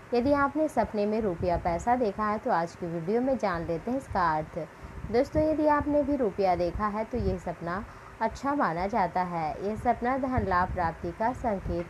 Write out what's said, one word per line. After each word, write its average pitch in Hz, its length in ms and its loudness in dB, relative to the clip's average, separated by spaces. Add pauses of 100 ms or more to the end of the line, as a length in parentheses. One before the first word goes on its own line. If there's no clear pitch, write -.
(140)
यदि 240 180 4
आपने 285 360 2
सपने 208 380 0
में 214 140 0
रुपया 180 360 0
पैसा 175 400 2
देखा 214 280 0
है, 208 140 0
तो 240 120 -2
आज 170 260 0
की 180 100 -6
वीडियो 170 340 0
में 254 180 2
जान 170 280 -2
लेते 165 240 -4
हैं 262 80 0
इसका 180 380 2
अर्थ। 156 220 -4 (520)
दोस्तों, 285 320 2
यदि 302 240 2
आपने 294 360 4
भी 285 140 0
रुपया 190 400 2
देखा 175 300 0
है, 214 180 -2
तो 233 140 -4
ये 185 200 0
सपना 175 460 -6 (360)
अच्छा 262 340 -2
माना 185 320 0
जाता 190 360 0
है। 175 460 -2
यह 214 80 -2
सपना 240 420 0
धन 254 280 0
लाभ 185 280 2
प्राप्ति 170 380 -2
का 220 200 0
संकेत 180 580 -2